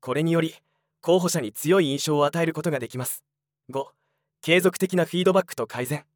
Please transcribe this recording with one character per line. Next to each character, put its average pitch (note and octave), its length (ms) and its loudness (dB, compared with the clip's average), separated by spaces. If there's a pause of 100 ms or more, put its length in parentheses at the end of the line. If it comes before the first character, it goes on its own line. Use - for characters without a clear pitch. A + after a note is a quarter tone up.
こ B2+ 120 -6
れ D3 100 -2
に E3 80 0
よ E3 100 2
り、 D#3+ 140 -4 (460)
候 F3+ 180 4
補 F3 100 0
者 E3 100 -2
に A2 120 -6
強 F3+ 300 2
い D#3+ 60 2
印 C#3+ 200 -4
象 D3+ 100 0
を D3 80 4
与 D#3 160 -2
え E3 40 2
る D#3+ 80 -2
こ D#3 80 -8
と E3+ 100 -4
が C#3 80 -4
で A#2+ 80 -8
き B2+ 100 -10
ま B2 80 -6
す。 - 180 -10 (460)
五、 C3+ 220 -8 (500)
継 E3+ 180 4
続 F3+ 180 0
的 F#3 180 -2
な F3 100 2
フ - 60 -14
ィ F3 100 0
ー F#3 40 2
ド F#3 80 4
バ F#3 80 4
ッ F3 40 4
ク - 100 -2
と A#2 120 -4
改 B2+ 180 -6
善。 C#3+ 200 -6 (100)